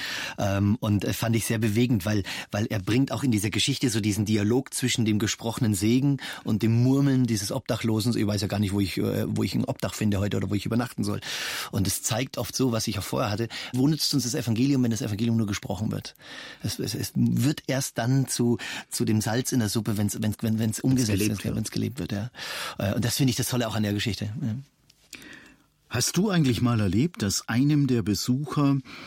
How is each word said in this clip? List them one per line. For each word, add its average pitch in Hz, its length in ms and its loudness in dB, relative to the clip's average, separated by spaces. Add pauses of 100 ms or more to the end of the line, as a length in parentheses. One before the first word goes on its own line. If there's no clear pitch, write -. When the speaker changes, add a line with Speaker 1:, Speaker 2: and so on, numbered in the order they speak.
(380)
Speaker 1:
ähm, 101 440 2
und, 104 240 2
äh, 110 80 -2
fand 113 200 0
ich 110 120 0
sehr 113 140 0
bewegend, 113 460 2
weil, 104 180 0 (280)
weil 104 140 -2
er 110 140 -4
bringt 123 340 2
auch 113 100 -4
in 131 80 2
dieser 107 180 2
Geschichte 120 400 0
so 110 120 0
diesen 104 240 0
Dialog 107 480 2
zwischen 120 320 0
dem 107 120 2
gesprochenen 110 580 0
Segen 127 420 4 (260)
und 110 180 0
dem 117 220 4
Murmeln 135 420 4
dieses 104 280 -2
Obdachlosen. 113 640 0
„Ich 104 100 0
weiß 101 140 0
ja 101 80 -2
gar 101 100 0
nicht, 98 140 2
wo 101 80 2
ich, 92 160 0
äh, 104 320 0
wo 107 140 -2
ich 104 120 -2
ein 113 80 0
Obdach - 300 -4
finde 104 260 0
heute 101 160 -2
oder 101 140 -2
wo 101 60 0
ich 98 100 -4
übernachten 113 400 -2
soll.“ 104 160 -4 (500)
Und 98 160 0
es - 160 -2
zeigt 117 340 -2
oft 120 160 -6
so, 127 200 2
was 110 160 0
ich 98 100 -4
auch - 40 -6
vorher 131 280 -2
hatte, 110 160 -2 (240)
wo 131 160 2
nützt 151 260 0
uns 135 100 2
das 120 100 -2
Evangelium, 127 500 2
wenn 117 80 2
das 107 100 -2
Evangelium 113 360 0
nur 110 100 2
gesprochen 101 460 -4
wird? - 220 -8 (480)
Es, - 160 -4
es, - 160 -4
es - 200 -6
wird 120 520 2
erst 135 300 -2
dann 131 300 2
zu, 120 300 2 (320)
zu - 160 -2
dem 110 160 2
Salz 120 320 -2
in 131 60 2
der 107 100 2
Suppe, 107 260 -2
wenn's, 104 260 -2
wenn's, 107 200 -2
wenn, 110 180 0
wenn's - 0 -
Speaker 2:
Wenn's 110 220 0
Speaker 1:
umgesetzt 123 360 2
Speaker 2:
gelebt 104 140 2
Speaker 1:
ist, 101 140 -4
Speaker 2:
wird. 113 100 -2
Speaker 1:
wenn's 110 160 -4
gelebt 110 280 -4
wird, - 120 -6
ja. 107 180 -4 (480)
Äh, 101 160 0
und 107 120 0
das 117 100 -2
finde 135 140 2
ich 117 80 0
das 135 100 -2
Tolle 120 220 -2
auch 98 60 -6
an 107 80 0
der 104 100 0
Geschichte, 104 320 -2 (160)
ja. 110 140 -2 (1300)
Speaker 2:
Hast - 280 -2
du 208 120 4
eigentlich 135 320 4
mal 120 200 4
erlebt, 104 400 2
dass - 260 0
einem 143 400 4
der 120 140 2
Besucher 139 760 2 (300)